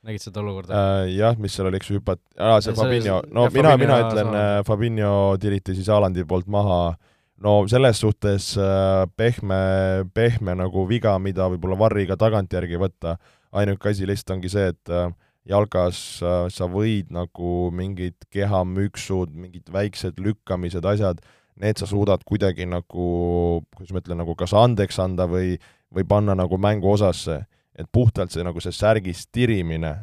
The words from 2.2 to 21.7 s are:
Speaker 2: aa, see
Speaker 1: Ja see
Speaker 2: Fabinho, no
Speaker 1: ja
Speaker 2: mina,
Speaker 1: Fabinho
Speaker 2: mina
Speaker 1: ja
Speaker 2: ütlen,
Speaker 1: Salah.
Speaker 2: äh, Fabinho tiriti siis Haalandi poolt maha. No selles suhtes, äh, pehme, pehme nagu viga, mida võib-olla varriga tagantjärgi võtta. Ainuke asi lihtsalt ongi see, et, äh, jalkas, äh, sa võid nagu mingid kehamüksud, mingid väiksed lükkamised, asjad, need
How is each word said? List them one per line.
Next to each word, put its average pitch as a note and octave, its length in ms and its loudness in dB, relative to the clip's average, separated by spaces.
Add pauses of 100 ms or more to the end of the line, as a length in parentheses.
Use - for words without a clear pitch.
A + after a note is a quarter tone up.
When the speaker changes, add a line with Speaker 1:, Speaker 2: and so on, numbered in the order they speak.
Speaker 2:
aa, A2 280 4
see G#2+ 100 -4
Speaker 1:
Ja A2 40 -4
see A2 60 2
Speaker 2:
Fabinho, A2 440 0
no A#2+ 220 2
Speaker 1:
ja - 60 2
Speaker 2:
mina, C#3+ 180 6
Speaker 1:
Fabinho C3 80 8
Speaker 2:
mina A#2+ 180 6
Speaker 1:
ja A#2 100 4
Speaker 2:
ütlen, G#2+ 220 0
Speaker 1:
Salah. G#2 180 0 (120)
Speaker 2:
äh, G2+ 60 -2
Fabinho G#2+ 460 0 (280)
tiriti G2 360 -2
siis F#2+ 140 -4
Haalandi F#2 360 4
poolt F2+ 220 -2
maha. G2+ 320 2 (600)
No G#2 140 4 (100)
selles B2 340 4
suhtes, G#2 560 0
äh, F#2+ 500 2 (120)
pehme, G#2 440 0 (520)
pehme A2+ 420 0
nagu F#2 320 -2
viga, G#2+ 320 2
mida F#2 300 -2
võib-olla F#2 280 -4
varriga G2+ 400 2
tagantjärgi F2+ 640 0
võtta. F2 360 -4 (380)
Ainuke G2+ 380 0
asi F#2+ 160 -2
lihtsalt G2 300 -4
ongi F2+ 120 -8
see, F#2+ 220 0
et, - 180 -14
äh, F2 200 0 (360)
jalkas, F#2+ 760 0
äh, F2 280 0
sa F2+ 160 -6
võid G2+ 460 -2
nagu F2 600 -4
mingid F#2 440 -6 (140)
kehamüksud, F#2+ 1040 -2
mingid F2+ 340 -18
väiksed F#2+ 480 -4
lükkamised, F2+ 680 -4
asjad, G2 340 0 (380)
need G#2 200 -2